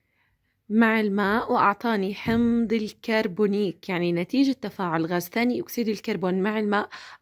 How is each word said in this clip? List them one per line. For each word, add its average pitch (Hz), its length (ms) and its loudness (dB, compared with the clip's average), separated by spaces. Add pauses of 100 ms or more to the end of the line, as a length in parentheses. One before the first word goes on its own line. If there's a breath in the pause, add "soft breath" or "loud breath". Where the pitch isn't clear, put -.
(680)
مع 220 300 4
الماء 208 520 0
وأعطاني 202 640 2
حمض 233 580 0
الكربونيك، 208 1160 -2
يعني 175 220 0
نتيجة 254 400 2
تفاعل 175 540 -2
غاز 175 180 0
ثاني 233 380 -2
أكسيد 233 260 -4
الكربون 190 540 -2
مع 214 180 0
الماء 208 300 0 (320 loud breath)